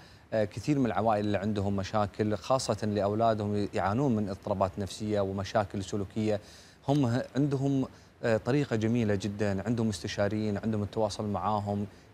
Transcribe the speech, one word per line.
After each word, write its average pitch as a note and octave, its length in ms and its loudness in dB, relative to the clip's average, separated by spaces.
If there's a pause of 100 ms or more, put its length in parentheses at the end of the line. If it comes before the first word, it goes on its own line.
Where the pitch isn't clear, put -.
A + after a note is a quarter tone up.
(320)
آه، A2 120 2
كثير C#3 340 -2
من B2+ 80 4
العوائل G#2 380 2
اللي G2+ 140 2
عندهم G2+ 380 0
مشاكل، G#2 600 0
خاصة B2 500 -2
لأولادهم G#2 880 0
يعانون A2 420 2
من G#2 120 0
اضطرابات G2 500 0
نفسية G#2 420 -2
ومشاكل G2 640 -2
سلوكية. G#2+ 560 -2 (480)
هم C#3 180 4
ه-، A#2 160 0 (140)
عندهم، C#3 500 0 (380)
آه، A2+ 120 4
طريقة B2+ 400 2
جميلة A2 380 2
جدًا، G2+ 520 -2
عندهم A2+ 220 0
مستشارين، G#2 680 -2
عندهم A2 240 -2
التواصل G#2+ 440 -2
معاهم، G2+ 600 0 (280)